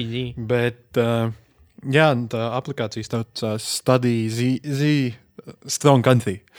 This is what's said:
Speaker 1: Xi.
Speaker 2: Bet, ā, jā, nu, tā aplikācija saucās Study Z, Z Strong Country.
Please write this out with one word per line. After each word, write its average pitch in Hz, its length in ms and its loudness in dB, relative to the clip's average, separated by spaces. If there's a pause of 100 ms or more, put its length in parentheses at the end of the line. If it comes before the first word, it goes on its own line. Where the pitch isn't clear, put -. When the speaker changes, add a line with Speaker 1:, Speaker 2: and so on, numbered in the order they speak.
Speaker 1:
Xi. 120 220 -4 (120)
Speaker 2:
Bet, 120 460 -2 (140)
ā, 117 340 0 (540)
jā, 143 300 4
nu, 120 140 -2
tā 113 220 -4
aplikācija 117 560 -6
saucās 110 640 -6
Study 127 460 2 (120)
Z, 117 220 -2 (120)
Z 147 280 -2 (760)
Strong 139 380 4
Country. 113 360 2 (200)